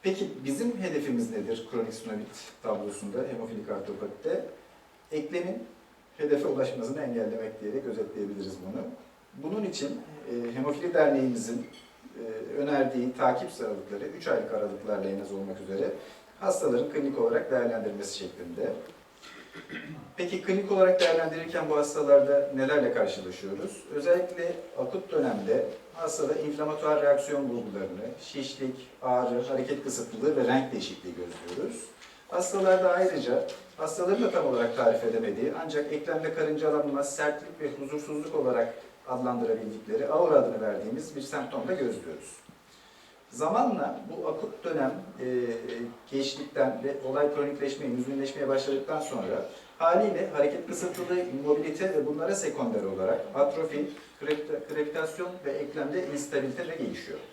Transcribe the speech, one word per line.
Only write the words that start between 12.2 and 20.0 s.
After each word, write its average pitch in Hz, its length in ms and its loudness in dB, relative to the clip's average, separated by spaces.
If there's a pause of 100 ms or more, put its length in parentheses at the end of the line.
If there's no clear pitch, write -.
önerdiği 131 560 2
takip - 360 2 (120)
aralıkları 101 440 -6 (140)
üç - 100 -6
aylık - 260 2
aralıklarla 98 540 -2
en 101 120 -2
az 101 120 -8
olmak 95 280 -6
üzere 95 300 -2 (500)
hastaların 135 520 2
klinik 139 260 0
olarak - 320 4
değerlendirmesi 113 680 0
şeklinde. 87 540 -6 (1400)